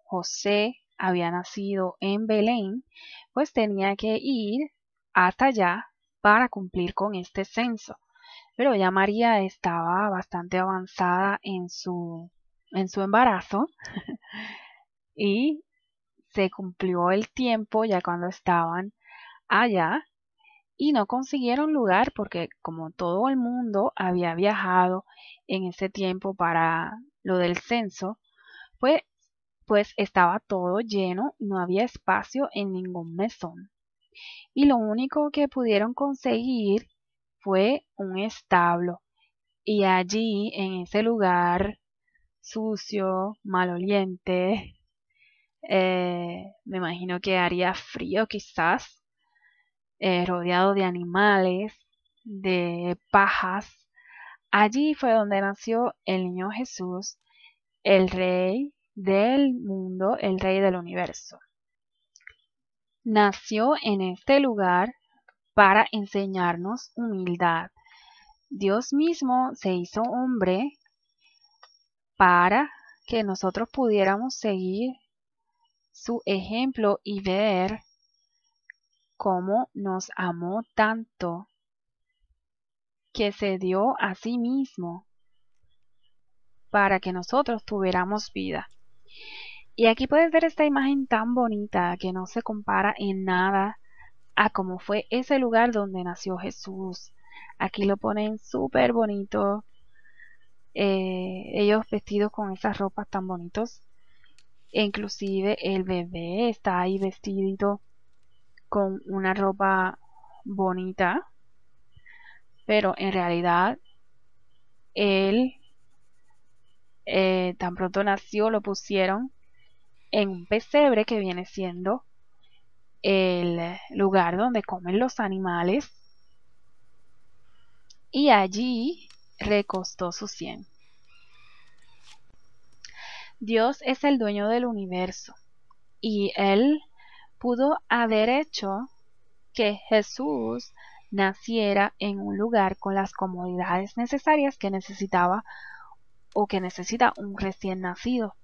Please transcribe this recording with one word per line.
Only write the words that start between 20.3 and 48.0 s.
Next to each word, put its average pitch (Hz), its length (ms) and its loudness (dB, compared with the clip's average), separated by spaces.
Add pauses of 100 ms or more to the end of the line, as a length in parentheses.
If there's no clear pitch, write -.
y 294 160 2
no 214 120 4
consiguieron 262 680 0
lugar 233 420 4
porque 180 340 -6 (140)
como 160 260 -8
todo 185 400 0
el 269 80 0
mundo 240 580 0
había 180 380 0
viajado 185 720 2 (400)
en 190 200 -4
ese 185 240 -4
tiempo 190 440 -4
para 165 640 0 (240)
lo 185 160 0
del 180 200 2
censo, 214 600 -4 (640)
pues, 285 220 4 (680)
pues 208 280 2
estaba 185 440 2
todo 185 400 -2
lleno, 202 580 -2
no 196 220 -4
había 180 240 0
espacio 247 720 -2
en 202 180 -4
ningún 180 440 -8
mesón. 185 540 -6 (840)
Y 277 100 6
lo 269 120 8
único 254 520 0
que 285 180 0
pudieron 226 460 2
conseguir 240 920 0 (540)
fue 196 440 2 (100)
un 190 220 -6
establo. 175 840 0 (600)
Y 208 200 2
allí, 202 720 0
en 190 260 -4
ese 208 220 -2
lugar 185 720 2 (640)
sucio, 202 1040 -4
maloliente, 185 1400 0 (880)
eh, 180 760 0 (220)
me 190 120 -8
imagino 180 420 -4
que 185 180 0
haría 180 380 2
frío - 500 -4